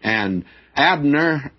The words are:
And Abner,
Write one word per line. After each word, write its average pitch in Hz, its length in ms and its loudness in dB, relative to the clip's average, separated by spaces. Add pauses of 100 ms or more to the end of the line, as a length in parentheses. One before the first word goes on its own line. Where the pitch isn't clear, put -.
And 101 420 -2 (300)
Abner, 151 840 0